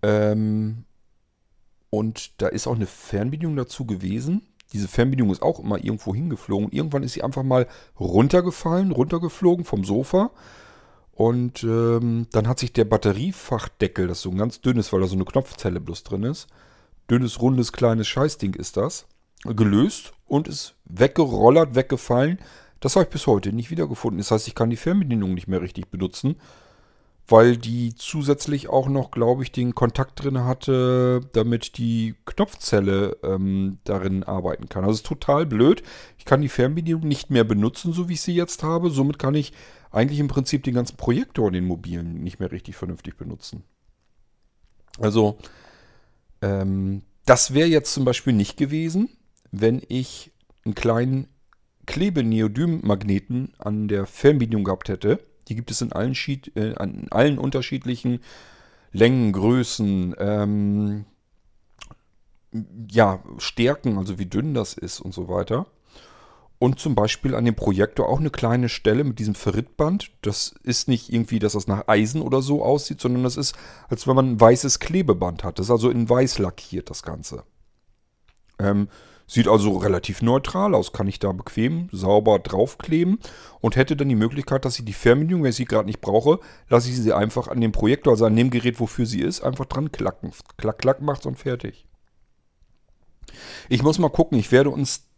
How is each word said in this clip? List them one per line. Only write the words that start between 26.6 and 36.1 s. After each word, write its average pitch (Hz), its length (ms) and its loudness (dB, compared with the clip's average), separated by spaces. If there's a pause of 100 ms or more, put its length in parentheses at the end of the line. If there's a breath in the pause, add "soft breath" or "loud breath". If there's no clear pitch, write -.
weil 117 300 8
die 117 380 -4
zusätzlich 143 760 -4
auch 135 200 2
noch, 139 220 -2
glaub 123 320 0
ich, 123 100 -8
den 123 220 -2
Kontakt 123 480 -2
drin 131 220 -2
hatte, 127 760 0 (120)
damit 117 440 0
die 117 380 -2 (100)
Knopfzelle, 98 960 0
ähm, 95 640 -2
darin 95 380 -2
arbeiten 90 460 -6
kann. 92 160 -4
Also 107 100 2
ist - 120 -6
total 147 380 0
blöd. 131 380 4 (360 loud breath)